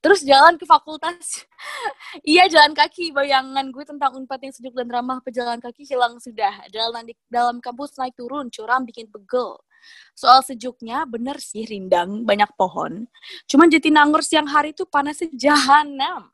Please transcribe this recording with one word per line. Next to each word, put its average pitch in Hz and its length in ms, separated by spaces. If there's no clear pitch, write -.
Terus 330 240
jalan 294 320
ke 349 80
fakultas. 320 800
<laughs> 508 380
Iya, 349 280
jalan 302 240
kaki. 320 400
Bayangan 269 560
gue 269 160
tentang 277 280
unpad 262 280
yang 269 120
sejuk 247 180
dan 247 180
ramah 247 320
pejalan 240 400
kaki 240 240
hilang 240 320
sudah. 208 520
Jalanan 233 360
di 233 60
dalam 240 320
kampus 247 360
naik 254 160
turun, 247 360
curam, 240 320
bikin 233 280
pegel. 208 480
Soal 254 260
sejuknya, 247 680
bener 240 320
sih 220 280
rindang, 190 600
banyak 208 300
pohon. 180 480
Cuman 311 260
Jatinangor 302 520
siang 302 260
hari 302 240
tuh 370 140
panasnya 294 480
jahanam. 285 1000